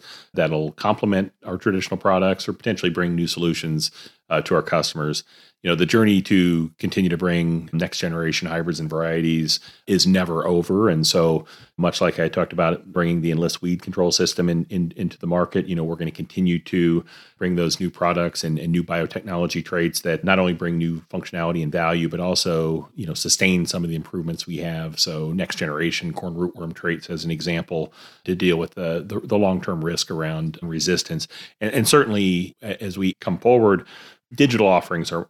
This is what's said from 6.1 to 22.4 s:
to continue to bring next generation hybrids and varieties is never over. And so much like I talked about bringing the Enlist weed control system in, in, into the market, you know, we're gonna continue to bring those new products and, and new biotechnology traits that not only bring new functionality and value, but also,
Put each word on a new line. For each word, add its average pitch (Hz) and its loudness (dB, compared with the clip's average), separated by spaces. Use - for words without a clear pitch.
to 87 2
continue 92 0
to 85 -2
bring 85 0
next 85 -2
generation 82 -2
hybrids 82 -2
and 78 -4
varieties 82 0
is 87 4
never 87 2
over. 95 2
And 80 2
so 82 4
much 87 0
like 87 2
I 82 2
talked 82 -2
about 85 0
bringing 85 2
the 82 0
Enlist 82 0
weed 90 -2
control 92 0
system 90 2
in, 82 2
in, 87 -2
into 90 -4
the - -8
market, 87 0
you 92 -4
know, 82 -2
we're 82 -4
gonna 82 -6
continue 87 0
to 85 2
bring 90 -2
those 85 0
new 90 -2
products 87 0
and, 80 -2
and 85 -2
new 87 2
biotechnology 85 -4
traits 85 -2
that 80 -2
not 95 4
only 90 2
bring 85 -2
new 82 -2
functionality 85 -4
and 76 -4
value, 85 0
but 85 -6
also, 82 0